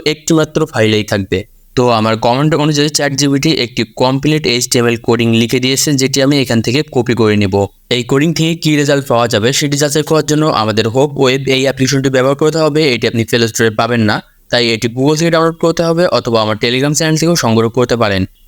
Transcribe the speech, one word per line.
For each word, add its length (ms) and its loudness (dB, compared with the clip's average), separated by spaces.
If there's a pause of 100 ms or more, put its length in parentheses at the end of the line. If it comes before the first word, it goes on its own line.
একটিমাত্র 600 0
ফাইলেই 380 0
থাকবে। 400 -4 (320)
তো 140 2
আমার 280 0
কমান্ড 380 0
অনুযায়ী 340 0
চ্যাট 240 -2
জিপিটি 380 0
একটি 320 -2 (120)
কমপ্লিট 520 0
এইচটিএমএল 500 0
কোডিং 380 0
লিখে 240 0
দিয়েছে, 340 -2
যেটি 280 0
আমি 200 2
এখান 200 0
থেকে 300 -2
কপি 220 0
করে 240 2
নেব। 280 0 (240)
এই 140 -2
কোডিং 300 0
থেকে 220 0
কী 200 0
রেজাল্ট 320 0
পাওয়া 200 2
যাবে 260 0
সেটি 240 -2
যাচাই 260 0
করার 220 0
জন্য 200 0
আমাদের 420 0
হোপ 320 0
ওয়েব 280 0
এই 140 0
অ্যাপ্লিকেশনটি 480 0
ব্যবহার 260 2
করতে 220 0
হবে। 360 2
এটি 140 -2
আপনি 160 -2
প্লে 240 0
স্টোরে 220 0
পাবেন 300 -2
না, 220 0 (280)
তাই 200 0
এটি 180 -2
Google 300 0
থেকে 140 0
ডাউনলোড 260 0
করতে 260 0
হবে 240 2
অথবা 340 0
আমার 140 0
Telegram 380 -2
চ্যানেল 240 0
থেকেও 180 0
সংগ্রহ 340 0
করতে 260 0
পারেন। 300 0 (220)